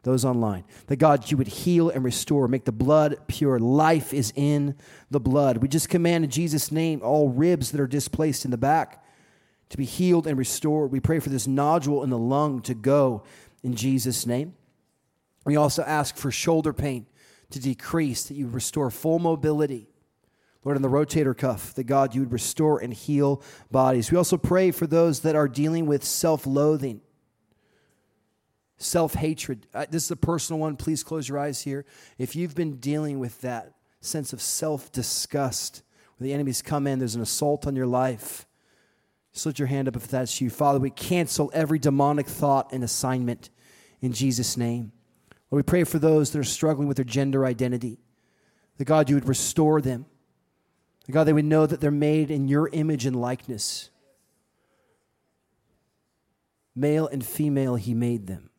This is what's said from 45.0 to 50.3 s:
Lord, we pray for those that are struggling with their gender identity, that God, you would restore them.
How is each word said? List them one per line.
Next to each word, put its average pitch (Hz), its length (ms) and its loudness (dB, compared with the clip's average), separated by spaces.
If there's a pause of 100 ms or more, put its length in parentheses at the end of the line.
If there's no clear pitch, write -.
Lord, 139 160 2
we - 20 -2
pray 180 160 4
for 160 140 -2
those 151 320 4
that 151 80 -4
are 135 60 -2
struggling 147 440 0
with 139 80 -2
their 135 80 -2
gender 135 400 0
identity, 123 540 -2 (800)
that 135 80 -4
God, 151 240 4
you 143 60 6
would 135 120 0
restore 151 540 2
them. 127 240 -4 (1000)